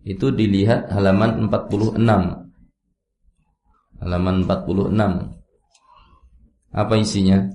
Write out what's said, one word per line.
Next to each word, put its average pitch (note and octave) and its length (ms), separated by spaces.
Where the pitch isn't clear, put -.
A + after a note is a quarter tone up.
itu B2 320
dilihat A2 560
halaman G2+ 560
empat G2+ 240
puluh G#2 240
enam. G#2+ 560
Halaman F2+ 480
empat F#2+ 160
puluh F#2+ 240
enam. G2 480
Apa G#2+ 240
isinya? G2 580